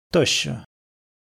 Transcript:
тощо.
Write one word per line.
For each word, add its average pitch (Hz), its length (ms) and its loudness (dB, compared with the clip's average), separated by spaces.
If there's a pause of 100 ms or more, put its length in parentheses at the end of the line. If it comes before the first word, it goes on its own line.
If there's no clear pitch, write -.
(120)
тощо. - 460 0 (800)